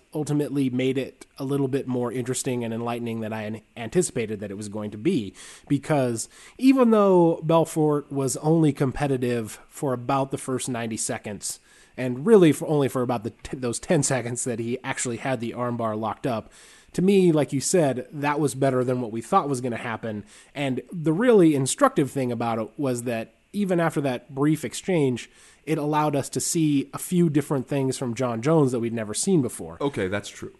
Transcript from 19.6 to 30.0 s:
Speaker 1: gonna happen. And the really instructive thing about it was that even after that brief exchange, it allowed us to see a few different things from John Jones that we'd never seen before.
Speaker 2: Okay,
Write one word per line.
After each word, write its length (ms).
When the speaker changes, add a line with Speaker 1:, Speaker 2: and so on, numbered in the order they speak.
Speaker 1:
gonna 160
happen. 480
And 280
the 200
really 420
instructive 560
thing 220
about 260
it 180
was 260
that 320
even 280
after 200
that 340
brief 300
exchange, 640
it 120
allowed 380
us 140
to 100
see 520
a 60
few 300
different 400
things 280
from 180
John 280
Jones 300
that 80
we'd 140
never 200
seen 280
before. 380
Speaker 2:
Okay, 280